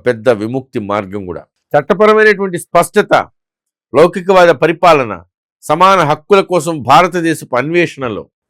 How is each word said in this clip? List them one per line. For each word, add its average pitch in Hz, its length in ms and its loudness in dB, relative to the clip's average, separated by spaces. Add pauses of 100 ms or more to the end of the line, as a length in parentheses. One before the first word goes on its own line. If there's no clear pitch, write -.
పెద్ద 117 240 -2
విముక్తి 120 500 -6
మార్గం 101 460 -8
కూడా. 82 180 -14 (300)
చట్టపరమైనటువంటి 202 840 2
స్పష్టత, 175 560 -2 (800)
లౌకికవాద 175 540 2
పరిపాలన, 160 680 2 (500)
సమాన 185 360 2
హక్కుల 156 420 0
కోసం 175 320 -4 (100)
భారతదేశపు 165 720 0
అన్వేషణలో 135 680 -4 (260)